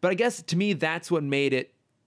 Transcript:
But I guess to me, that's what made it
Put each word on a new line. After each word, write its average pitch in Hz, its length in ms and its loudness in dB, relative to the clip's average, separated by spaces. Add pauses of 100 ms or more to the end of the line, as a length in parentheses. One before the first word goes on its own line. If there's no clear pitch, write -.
But 180 80 4
I 190 40 0
guess 233 280 -2
to - 140 -4
me, 202 180 2
that's 160 360 -4
what 160 120 2
made 139 320 0
it 127 180 -2 (340)